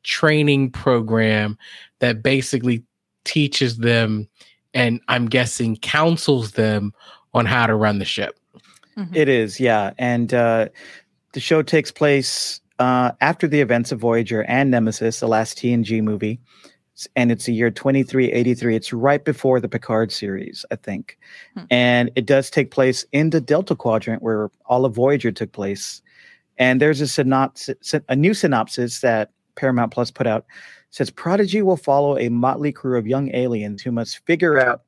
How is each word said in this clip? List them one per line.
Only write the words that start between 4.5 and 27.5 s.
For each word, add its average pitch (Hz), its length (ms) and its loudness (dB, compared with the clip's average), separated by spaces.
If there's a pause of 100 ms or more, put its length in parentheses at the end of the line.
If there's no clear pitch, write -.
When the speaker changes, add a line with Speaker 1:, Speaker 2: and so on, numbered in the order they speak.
Speaker 1:
and 117 340 0
I'm 123 200 0
guessing 117 500 0
counsels 151 760 0
them 104 400 0 (420)
on 120 100 4
how 120 220 2
to 110 80 2
run 104 240 2
the 98 60 -4
ship. - 340 -6 (580)
Speaker 2:
Mm-hmm. 180 180 -10
Speaker 3:
It 151 140 4
is, 110 300 0
yeah. 110 400 2
And, 120 340 0
uh, 113 360 2 (640)
the 135 60 -8
show 156 220 2
takes 151 300 0
place, - 680 0 (180)
uh, 127 320 2 (100)
after 160 260 2
the 147 140 2
events 120 300 0
of 123 80 -6
Voyager 117 460 0
and 131 260 2
Nemesis, 113 480 0
the 117 80 -2
last 110 320 0
T 120 140 -2
N 117 100 0
G 110 180 -2
movie. 107 380 -4 (580)
S-, - 180 -16
and 120 160 2
it's 107 140 -4
the 120 80 -2
year 117 180 2
twenty-three 131 600 0
eighty-three. 120 440 0
It's - 180 -6
right 139 320 0
before 131 340 0
the 123 80 -4
Picard 113 460 -2
series, 98 580 -10
I 117 60 -6
think. - 400 -12 (380)
Speaker 2:
Hmm. 90 140 -14
Speaker 3:
And 123 460 2
it 123 100 -2
does 135 240 2
take - 220 0
place 131 400 0
in 156 200 2
the 160 100 2
Delta 151 340 0
Quadrant 113 480 -2
where 107 260 -2 (180)
all 127 180 2
of 117 100 0
Voyager 120 360 2
took 107 200 -8
place. 98 500 -8 (560)
And 127 240 4
there's 147 200 2
a 147 60 -2
synopsis, 135 880 -2 (120)